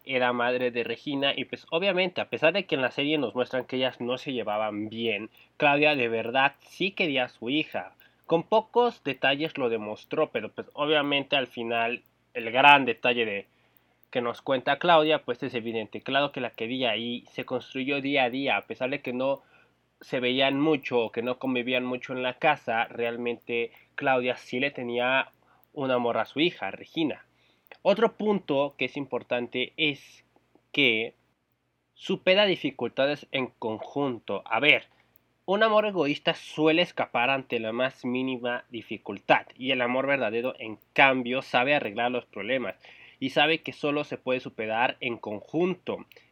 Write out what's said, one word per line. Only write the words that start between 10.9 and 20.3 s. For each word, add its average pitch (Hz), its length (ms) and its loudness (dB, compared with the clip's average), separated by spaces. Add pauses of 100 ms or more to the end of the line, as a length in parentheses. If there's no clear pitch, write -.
al 131 120 0
final 117 560 -2 (300)
el 113 180 -6
gran 139 340 10
detalle 120 400 0
de 101 220 -6 (640)
que 127 100 -2
nos 117 200 -4
cuenta 139 380 0
Claudia, 156 440 6
pues 123 200 -6
es 127 100 -6
evidente. 113 460 -6
Claro 139 320 0
que 143 80 -8
la 120 120 -6
quería 120 440 -4
y 120 360 -6
se 131 120 -10
construyó 131 560 -6
día 139 240 0
a 123 60 2
día, 131 260 -2
a 101 100 -4
pesar 127 240 -6
de 143 120 -6
que 135 100 -8
no 135 300 -2 (580)
se 135 220 -4
veían 135 360 2